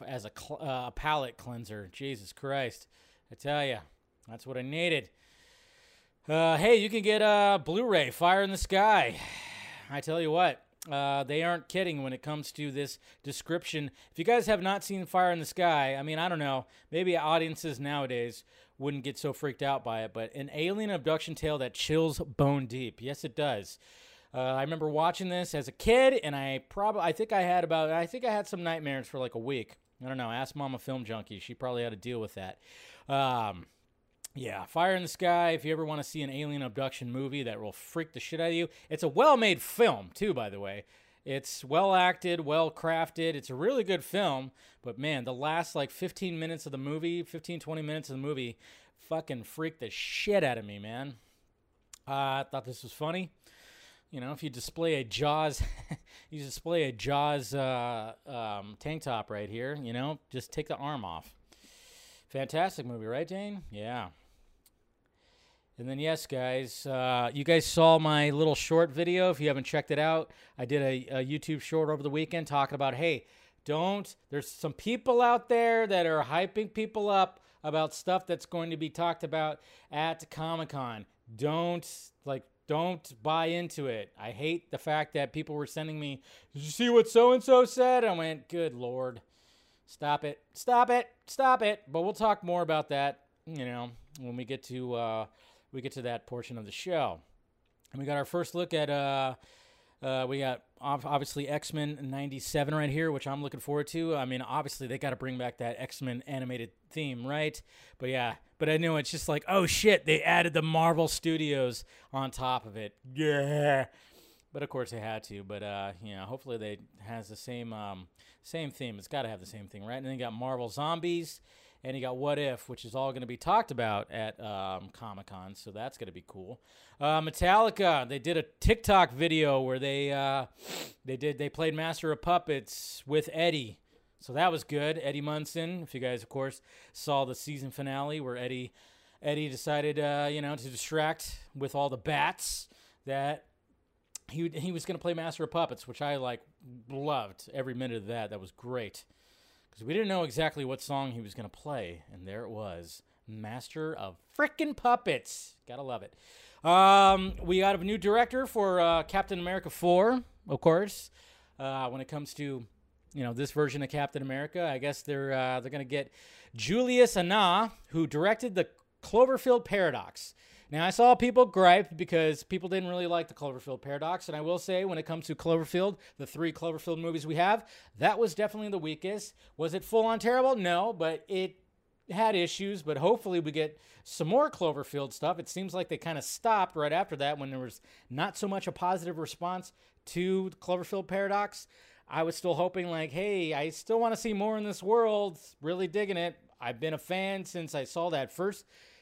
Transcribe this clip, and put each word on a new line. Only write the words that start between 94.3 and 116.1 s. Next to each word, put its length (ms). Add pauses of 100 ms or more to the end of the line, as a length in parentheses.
we 80
get 200
to, 300
uh, 320 (460)
we 80
get 120
to 100
that 240
portion 320
of 60
the 80
show. 480 (720)
And 80
we 60
got 100
our 80
first 300
look 180
at, 160
uh, 460 (680)
uh, 260
we 100
got 240 (180)
ob-, 240
obviously 440
X-Men 500 (120)
ninety-seven 640
right 160
here, 220
which 140
I'm 160
looking 180
forward 280
to. 280
I 80
mean, 160
obviously 460
they 120
gotta 180
bring 220
back 200
that 200
X-Men 480
animated 440 (200)
theme, 360
right? 340 (380)
But 100
yeah, 260 (240)
but 100
I 100
know 180
it's 140
just 180
like, 180
oh 200
shit, 400
they 160
added 320
the 80
Marvel 460
Studios 760 (280)
on 180
top 360
of 100
it. 180 (200)
Yeah. 720 (640)
But 100
of 60
course 220
they 100
had 240
to. 200
But, 180
uh, 300 (100)
you 120